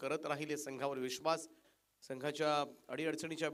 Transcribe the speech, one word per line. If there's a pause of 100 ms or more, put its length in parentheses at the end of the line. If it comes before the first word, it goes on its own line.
करत
राहिले
संघावर
विश्वास. (540)
संघाच्या (160)
अडीअडचणीच्या